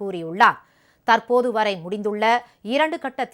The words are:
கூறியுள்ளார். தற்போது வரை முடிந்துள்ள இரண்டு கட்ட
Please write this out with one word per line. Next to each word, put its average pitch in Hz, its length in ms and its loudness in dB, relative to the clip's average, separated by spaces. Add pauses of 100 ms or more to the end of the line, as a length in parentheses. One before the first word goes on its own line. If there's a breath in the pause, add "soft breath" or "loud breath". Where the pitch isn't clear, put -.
கூறியுள்ளார். 185 580 0 (500 soft breath)
தற்போது 240 480 2
வரை 214 180 0 (100)
முடிந்துள்ள 208 400 -4 (500 soft breath)
இரண்டு 311 300 0
கட்ட 262 300 -6